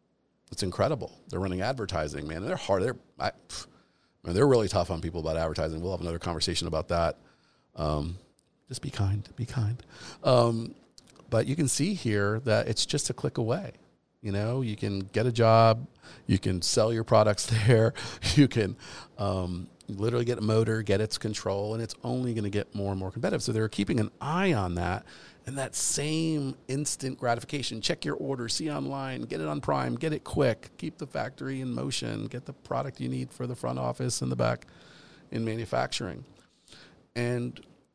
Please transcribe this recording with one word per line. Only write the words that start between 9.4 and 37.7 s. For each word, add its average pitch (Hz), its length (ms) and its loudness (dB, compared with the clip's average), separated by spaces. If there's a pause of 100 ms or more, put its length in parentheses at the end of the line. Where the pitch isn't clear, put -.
kind. 113 380 -4 (400)
Um, 117 500 4 (560)
but 113 160 2
you 135 100 0
can 156 120 2
see 175 260 2
here 104 520 0
that 110 220 2
it's - 200 0
just - 240 -2
a - 20 -2
click - 240 -4
away. 127 360 -2 (480)
You 104 120 -4
know, 113 280 0
you 110 140 -2
can 101 240 -2
get 104 260 0
a 123 60 2
job, 113 560 8 (400)
you - 120 4
can 92 220 0
sell 113 300 4
your 113 140 0
products 107 400 6
<laughs> 110 220 2
there, 113 260 8 (420)
you 143 120 10
can, 110 280 0 (420)
um, 92 500 -2 (200)
literally 117 380 -2
get 120 120 0
a - 40 -6
motor, 110 420 2
get 101 180 4
its - 160 -2
control, 104 560 -2
and 113 80 -4
it's 113 220 -8
only 123 300 -2
gonna 107 160 -2
get 101 260 -4
more 98 160 -2
and 95 80 -2
more 95 120 -6
competitive. 120 300 -2
So - 120 -2
they're 110 160 2
keeping - 300 0
an 107 200 0
eye 175 340 0
on 92 220 0
that, 90 300 -2 (420)
and 135 100 -8
that 135 160 -6
same 151 840 -2 (120)
instant 135 500 -4
gratification, 120 640 -2
check - 240 -2
your 147 100 -2
order, 131 340 -4
see 156 200 -2
online, 135 520 -6
get 123 200 -6
it 156 60 -4
on 147 140 -4
Prime, 131 340 0
get 151 180 -2
it 143 100 -6
quick, - 540 0
keep 165 200 -8
the 147 100 -10
factory 135 540 -6
in 127 120 -4
motion, 120 540 -4
get 123 180 -10
the - 80 -12
product - 460 -6
you 131 100 -4
need 127 220 -6
for 123 160 -8
the 123 80 -6
front 127 240 -6
office 123 420 -2
and 127 100 -2
the 127 40 -2
back 120 320 -2 (640)
in 113 140 -4
manufacturing. 113 800 -4 (920)
And 120 440 -4 (360)